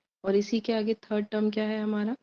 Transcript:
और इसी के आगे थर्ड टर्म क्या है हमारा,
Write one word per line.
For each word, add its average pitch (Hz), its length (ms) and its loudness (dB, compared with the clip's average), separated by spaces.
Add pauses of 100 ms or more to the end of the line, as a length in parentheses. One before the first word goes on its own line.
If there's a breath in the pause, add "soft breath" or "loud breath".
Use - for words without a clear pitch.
(240)
और 196 120 2
इसी 202 240 2
के 226 120 -2
आगे 220 300 0
थर्ड 208 260 -2
टर्म 214 220 0
क्या 214 140 -2
है 214 180 -2
हमारा, 214 400 0